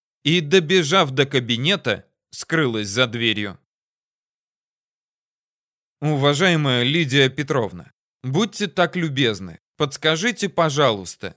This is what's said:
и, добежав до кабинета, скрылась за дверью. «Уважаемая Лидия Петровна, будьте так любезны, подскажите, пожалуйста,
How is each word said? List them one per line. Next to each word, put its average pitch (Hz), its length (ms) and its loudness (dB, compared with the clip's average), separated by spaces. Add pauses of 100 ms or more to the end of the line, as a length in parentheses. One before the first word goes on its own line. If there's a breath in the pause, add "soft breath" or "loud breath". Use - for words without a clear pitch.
(240)
и, 175 160 2
добежав 165 720 2
до 135 120 2
кабинета, 123 840 -2 (220)
скрылась 117 580 -2
за 120 180 2
дверью. 107 520 -2 (2500)
«Уважаемая 143 840 2
Лидия 139 440 2
Петровна, 127 640 -4 (300)
будьте 180 460 -2
так 170 280 -2
любезны, 117 600 -2 (180)
подскажите, 160 720 -2
пожалуйста, 131 880 -2